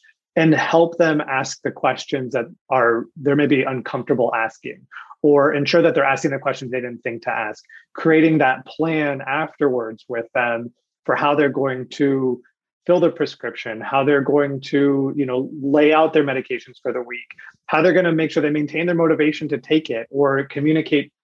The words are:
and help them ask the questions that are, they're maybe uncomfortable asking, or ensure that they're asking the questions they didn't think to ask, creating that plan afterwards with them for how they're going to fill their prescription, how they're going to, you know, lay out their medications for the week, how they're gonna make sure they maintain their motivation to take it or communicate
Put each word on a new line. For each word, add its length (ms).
and 180
help 440
them 240
ask 420
the 80
questions 640
that 120
are, 360
they're 200
maybe 280
uncomfortable 720
asking, 500
or 280
ensure 300
that 140
they're 80
asking 280
the 80
questions 320
they 100
didn't 200
think 220
to 80
ask, 320
creating 420
that 300
plan 580
afterwards 840
with 280
them 360
for 100
how 180
they're 160
going 400
to 500
fill 140
their 120
prescription, 680
how 220
they're 180
going 400
to, 540
you 100
know, 240
lay 320
out 220
their 100
medications 600
for 100
the 80
week, 340
how 160
they're 120
gonna 180
make 180
sure 140
they 80
maintain 340
their 80
motivation 540
to 100
take 320
it 220
or 320
communicate 680